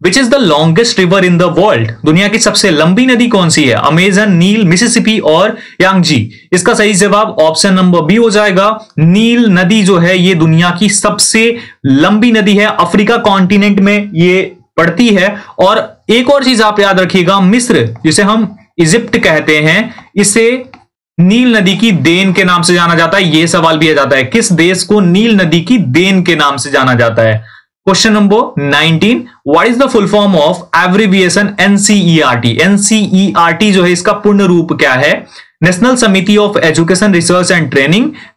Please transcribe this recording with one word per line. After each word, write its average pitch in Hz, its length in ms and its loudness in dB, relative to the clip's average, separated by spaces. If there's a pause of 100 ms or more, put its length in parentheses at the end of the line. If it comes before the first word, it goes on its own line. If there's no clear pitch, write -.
which 185 180 0
is 233 100 0
the 262 180 0
longest 160 480 0
river 185 220 0
in 180 180 0
the 170 180 0
world? 156 300 0 (180)
दुनिया 175 220 2
की 208 120 -2
सबसे 208 300 -2
लंबी 180 360 2
नदी 240 220 0
कौन 190 220 0
सी 156 140 0
है? 117 120 0
Amazon, 190 560 0
Nil, 190 340 2
Mississippi 220 540 0
और 175 380 0 (240)
Yangji। 170 500 0 (200)
इसका 185 220 0
सही 214 200 0
जवाब 202 360 0
option 160 440 0
number 180 280 2
बी 160 140 0
हो 233 140 2
जाएगा। 208 500 0 (200)
Nil 220 500 2
नदी 185 340 2
जो 185 140 2
है, 180 200 0
ये 185 180 0
दुनिया 165 340 2
की 202 200 -2
सबसे 220 680 -2 (280)
लंबी 202 460 2
नदी 208 240 0
है, 208 100 2
अफ्रीका 208 520 0
continent 202 600 0
में 202 340 0
ये 180 440 0 (200)
पड़ती 170 320 0
है। 202 320 0 (180)
और - 500 -2
एक 240 200 0
और 277 140 2
चीज 240 180 0
आप 214 180 0
याद 196 200 0
रखिएगा, 185 400 0
मिस्र, 185 560 0 (100)
जिसे 156 180 0
हम 220 340 -2 (200)
इजिप्ट 175 400 0
कहते 156 420 0
हैं, 185 360 -2 (200)
इसे 226 500 0 (540)
Nil 226 380 2
नदी 190 200 0
की 226 140 0
देन 175 420 0
के 190 100 0
नाम 175 180 0
से 175 120 -2
जाना 170 220 0
जाता 165 220 0
है। 175 180 0
ये 165 120 2
सवाल 165 300 0
भी 156 140 0
आ - 20 0
जाता 139 220 0
है, 131 80 0
किस 220 280 -2
देश 175 320 0
को 208 160 0
Nil 202 360 2
नदी 170 260 0
की 247 160 0
देन 180 460 0
के 170 120 0
नाम 143 220 -2
से 135 140 -10
जाना 131 220 0
जाता 117 280 0
है? 110 400 -4 (240)
Question 190 280 0
number 208 500 0
nineteen, 160 640 0 (240)
what 170 200 2
is 240 120 -2
the 254 100 0
full 202 200 0
form 202 240 2
of 156 180 2 (320)
abbreviation 196 640 0 (120)
एनसीईआरटी? 170 1040 0
एनसीईआरटी 196 1080 0
जो 185 120 2
है, 180 80 0
इसका 180 200 -2
पूर्ण 208 300 0
रूप 175 320 0
क्या 139 200 0
है? 143 340 -2 (360)
National 185 320 0
Committee 208 420 0
of 208 140 0 (100)
Education 170 540 0
Research 175 360 0
and 165 220 -2
Training, 147 300 0 (340)